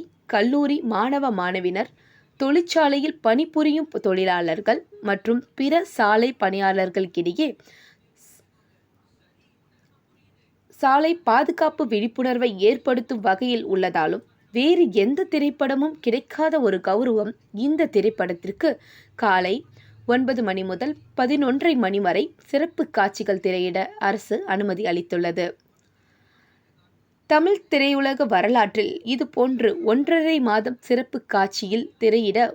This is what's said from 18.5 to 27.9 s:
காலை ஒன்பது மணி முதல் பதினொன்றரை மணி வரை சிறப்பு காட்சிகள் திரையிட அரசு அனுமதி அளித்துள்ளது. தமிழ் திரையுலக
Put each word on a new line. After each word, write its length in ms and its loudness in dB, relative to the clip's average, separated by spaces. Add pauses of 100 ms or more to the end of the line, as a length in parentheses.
காலை 400 0 (520)
ஒன்பது 360 0
மணி 200 -4
முதல் 300 -6 (220)
பதினொன்றரை 640 0
மணி 220 0
வரை 240 0 (220)
சிறப்பு 440 -2
காட்சிகள் 500 -2
திரையிட 400 -2 (200)
அரசு 360 -2 (100)
அனுமதி 380 -2
அளித்துள்ளது. 640 -2 (1800)
தமிழ் 400 2
திரையுலக 560 0